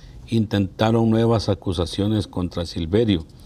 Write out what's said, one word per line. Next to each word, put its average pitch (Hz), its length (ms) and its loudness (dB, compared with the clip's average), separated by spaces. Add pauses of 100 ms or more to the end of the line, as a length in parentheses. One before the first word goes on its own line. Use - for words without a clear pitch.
(280)
intentaron 110 840 2
nuevas 113 380 2
acusaciones 98 800 -2
contra 87 380 -6
Silverio, 87 640 0 (200)